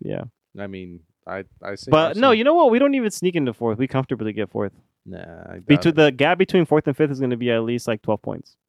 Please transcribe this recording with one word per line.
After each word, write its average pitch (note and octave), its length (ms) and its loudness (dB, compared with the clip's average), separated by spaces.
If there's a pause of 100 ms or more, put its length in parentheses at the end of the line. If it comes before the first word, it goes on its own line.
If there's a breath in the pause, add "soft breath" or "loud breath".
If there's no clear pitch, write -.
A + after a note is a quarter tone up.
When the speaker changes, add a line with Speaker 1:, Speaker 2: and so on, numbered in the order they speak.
Speaker 1:
Yeah. - 220 -8 (340)
Speaker 2:
I G2+ 100 -10
mean, F2+ 340 -16 (260)
I, F#2 160 -10 (180)
I G2+ 140 -12
say - 160 -14
Speaker 1:
But D#3 80 6
no, E3+ 300 2
Speaker 2:
Arsenal. A#3 60 6
Speaker 1:
you A3 80 0
know D4 100 4
what? D#4+ 180 4
We A#3 80 4
don't C#4 160 2
even A#3 160 -2
sneak F3 240 -4
into C3 180 -2
fourth. A2+ 240 -4
We C3 100 -2
comfortably A#2 460 -4
get G#2 160 -4
fourth. G#2 240 -6 (320)
Speaker 2:
Nah, F#2+ 140 -16
I F2 360 -18
doubt F2+ 100 -20
Speaker 1:
Between D#3 280 4
Speaker 2:
it. - 20 -10
Speaker 1:
the D3+ 160 6
gap C#3+ 260 2
between F3+ 280 2
fourth D3+ 220 2
and C#3 80 0
fifth D3+ 160 0
is C3 80 -6
gonna B2 180 -2
be A#2+ 140 -2
at A2+ 120 2
least, A#2 240 -4
like, A2 140 -4
twelve G#2+ 200 -2
points. - 340 -12 (140)